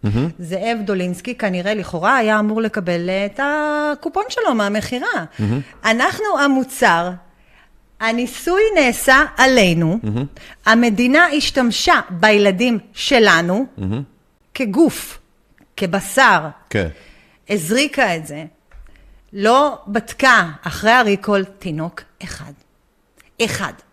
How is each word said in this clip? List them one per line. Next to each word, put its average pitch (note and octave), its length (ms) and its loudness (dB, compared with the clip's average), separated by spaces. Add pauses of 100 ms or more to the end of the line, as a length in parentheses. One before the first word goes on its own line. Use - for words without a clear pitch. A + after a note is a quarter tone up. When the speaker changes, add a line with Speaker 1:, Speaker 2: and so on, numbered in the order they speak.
Speaker 1:
מהמם. A2+ 260 0 (100)
Speaker 2:
זאב F#3+ 460 -6
דולינסקי, F#3 500 -4
כנראה G3 400 -4
לכאורה, F#3+ 420 -2
היה G#3+ 220 2
אמור G#3+ 240 -2
לקבל F3+ 480 -4 (160)
את G3+ 160 -10
הקופון D4+ 840 -4
שלו G#4+ 260 -2
מהמכירה. G#3+ 520 -2 (320)
Speaker 1:
מהמם. A2 220 -2 (240)
Speaker 2:
אנחנו C4 400 0 (200)
המוצר, A3 680 2 (920)
הניסוי A#3+ 600 -2 (140)
נעשה C4+ 480 4 (140)
עלינו, F#3+ 680 4
Speaker 1:
מהמם. A2 220 -4 (420)
Speaker 2:
המדינה A#3+ 600 4 (100)
השתמשה C4 580 0 (160)
בילדים G#3 680 2 (140)
שלנו G3+ 760 2 (120)
Speaker 1:
מהמם. G#2 240 -4 (520)
Speaker 2:
כגוף, B3+ 640 0 (580)
כבשר. G3 640 2 (300)
Speaker 1:
כן. F#2 180 0 (640)
Speaker 2:
הזריקה G#3+ 680 0
את D#3 100 -10
זה, D#3 180 -12 (880)
לא A#3+ 540 2
בדקה G#3+ 640 0 (140)
אחרי G3+ 300 0
הריקול G3+ 520 2
תינוק E3+ 560 -10 (240)
אחד. D3+ 280 -16 (920)
אחד. F3+ 280 -6 (200)